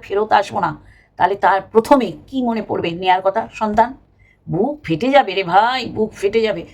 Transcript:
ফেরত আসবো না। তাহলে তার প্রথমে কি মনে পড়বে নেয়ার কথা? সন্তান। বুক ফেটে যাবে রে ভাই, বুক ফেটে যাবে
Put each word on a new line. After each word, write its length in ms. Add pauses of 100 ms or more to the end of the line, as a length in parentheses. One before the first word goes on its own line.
ফেরত 300
আসবো 280
না। 160 (400)
তাহলে 180
তার 260
প্রথমে 520 (140)
কি 160
মনে 200
পড়বে 280
নেয়ার 320
কথা? 300
সন্তান। 420 (560)
বুক 320
ফেটে 280
যাবে 240
রে 100
ভাই, 420
বুক 260
ফেটে 280
যাবে 340